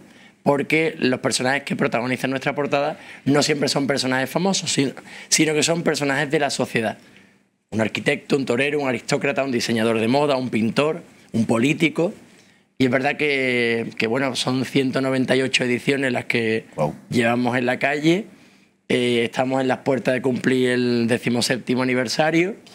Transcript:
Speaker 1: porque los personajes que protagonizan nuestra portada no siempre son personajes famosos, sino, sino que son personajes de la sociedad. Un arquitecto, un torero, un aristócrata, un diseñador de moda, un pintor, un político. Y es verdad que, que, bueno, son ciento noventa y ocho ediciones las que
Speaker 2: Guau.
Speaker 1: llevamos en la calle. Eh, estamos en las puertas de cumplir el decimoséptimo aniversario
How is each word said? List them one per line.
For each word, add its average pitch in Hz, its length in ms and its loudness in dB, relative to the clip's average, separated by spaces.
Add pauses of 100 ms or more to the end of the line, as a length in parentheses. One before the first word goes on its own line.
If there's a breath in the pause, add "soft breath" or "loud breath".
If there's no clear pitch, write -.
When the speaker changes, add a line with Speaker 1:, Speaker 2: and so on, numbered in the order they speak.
(440 loud breath)
Speaker 1:
porque 147 560 2
los 127 220 0
personajes 131 420 0
que - 120 -6
protagonizan 131 540 -2
nuestra 135 240 -2
portada 143 460 -2 (260 loud breath)
no 143 160 4
siempre 151 260 0
son 139 200 0
personajes 131 420 0
famosos, 180 420 -2
sino, 139 200 0 (360 loud breath)
sino 156 280 2
que 151 80 2
son 170 180 0
personajes 143 480 0
de 151 100 2
la 139 120 0
sociedad. 117 480 -2 (720 loud breath)
Un 107 60 -2
arquitecto, 113 560 -2
un 135 80 2
torero, 139 380 0
un 135 80 0
aristócrata, 135 560 0
un 139 60 -4
diseñador 117 480 0
de 113 100 0
moda, 143 260 2
un 127 140 -2
pintor, 127 540 0 (280 loud breath)
un 110 140 2
político. 151 680 2 (640 soft breath)
Y 135 80 2
es 127 60 4
verdad 135 240 2
que, 123 720 0 (100)
que, 113 100 0
bueno, 127 280 0
son 127 300 -2
ciento 135 340 0
noventa 131 380 2
y 131 40 2
ocho 131 220 0
ediciones 131 480 0
las 120 140 -4
que 113 400 -2 (100)
Speaker 2:
Guau. - 180 -2 (160)
Speaker 1:
llevamos 120 480 0
en 127 80 -2
la 123 140 -2
calle. 151 460 0 (640 loud breath)
Eh, 123 340 2
estamos 131 380 -2
en 131 80 -2
las 123 100 0
puertas 131 360 0
de 127 60 -4
cumplir 127 500 0
el 120 360 0
decimoséptimo 123 760 0
aniversario 156 720 0 (180 loud breath)